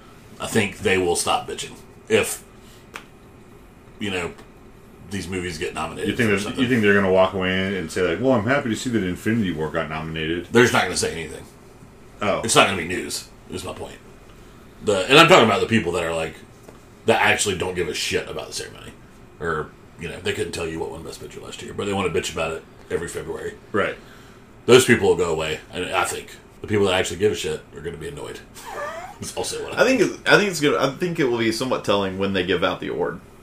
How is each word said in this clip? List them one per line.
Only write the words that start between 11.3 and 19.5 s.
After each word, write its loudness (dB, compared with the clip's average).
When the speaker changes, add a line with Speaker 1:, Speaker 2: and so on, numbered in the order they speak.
Speaker 2:
Oh. 0
Speaker 1:
It's 0
not 8
gonna -2
be -6
news, -6
is -8
my -10
point. -14
The, 2
and 8
I'm 10
talking 10
about 4
the 0
people 2
that -2
are, -2
like, -4
that 4
actually 2
don't -4
give -2
a -6
shit -4
about -10
the -14
ceremony. -12
Or, -4